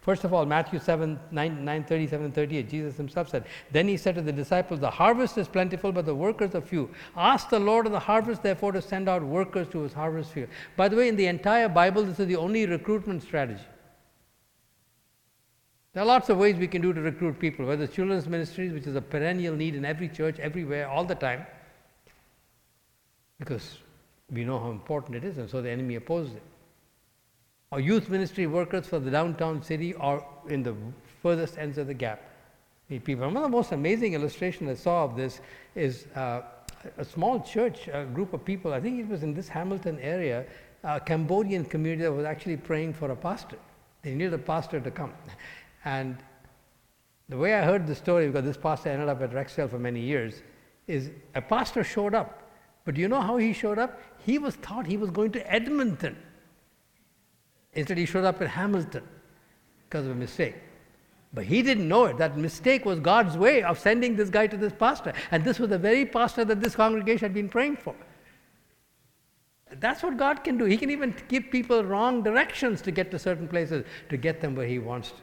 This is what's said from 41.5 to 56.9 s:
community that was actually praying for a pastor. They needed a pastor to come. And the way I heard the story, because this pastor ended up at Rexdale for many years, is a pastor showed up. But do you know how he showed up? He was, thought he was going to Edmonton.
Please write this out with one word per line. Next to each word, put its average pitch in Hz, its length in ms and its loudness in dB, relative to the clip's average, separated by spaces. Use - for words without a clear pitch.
community 160 400 -2
that 160 80 2
was 143 120 -2
actually 156 340 -4
praying 160 340 -2
for 147 180 -4
a 127 60 -4
pastor. - 420 -6
They 135 120 -6
needed 170 200 -2
a 156 40 -2
pastor 160 420 -2
to 120 100 -6
come. 147 220 -8
And 135 320 -4
the 135 80 -8
way 180 180 2
I 208 80 4
heard 175 260 4
the 147 60 -2
story, 170 340 2
because 135 160 0
this 139 120 -2
pastor 156 340 -2
ended 143 180 -2
up 135 120 -2
at 131 120 -4
Rexdale 135 360 -4
for 120 120 -6
many 120 200 -2
years, 120 420 -2
is 147 240 -4
a 131 80 -2
pastor 233 400 0
showed 202 320 0
up. - 260 -2
But 151 100 -2
do 147 60 0
you 185 80 2
know 254 120 2
how 226 180 0
he 226 140 4
showed 208 260 0
up? 247 220 -2
He 262 200 0
was, 285 180 -4
thought 214 300 -8
he 185 100 -2
was 202 140 -2
going 208 220 0
to 226 200 -4
Edmonton. 233 640 0